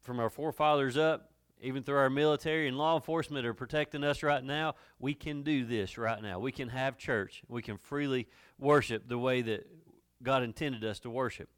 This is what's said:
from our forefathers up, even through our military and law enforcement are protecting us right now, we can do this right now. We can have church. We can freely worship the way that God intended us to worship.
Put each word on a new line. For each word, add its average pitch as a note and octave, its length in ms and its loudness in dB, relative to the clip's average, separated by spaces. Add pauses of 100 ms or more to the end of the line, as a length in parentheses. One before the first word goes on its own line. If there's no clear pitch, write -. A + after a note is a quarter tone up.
from B2 180 -4
our A2+ 80 2
forefathers D3 680 2
up, D#3 320 2 (320)
even C3 200 -4
through C#3 140 0
our C3+ 140 6
military D3+ 580 2
and B2+ 80 -2
law D#3+ 180 4
enforcement D3 520 -2
are A2+ 80 -2
protecting D3 500 -2
us D3 180 0
right D3 220 2
now, D3 300 -2 (240)
we C#3 160 -2
can D3 280 -8
do C#3+ 220 2
this A2+ 320 -2
right A2+ 240 -2
now. G2 180 -6
We B2+ 140 -4
can B2+ 160 -8
have C3 300 -4
church. G#2+ 500 -2
We A#2 140 -6
can G#2 160 -8
freely C#3 500 -2 (300)
worship C3+ 500 4
the A#2+ 80 -2
way B2+ 240 2
that A2+ 260 -2 (560)
God C3 200 2
intended A#2+ 420 -4
us G#2+ 160 -4
to B2 100 -10
worship. B2 480 -4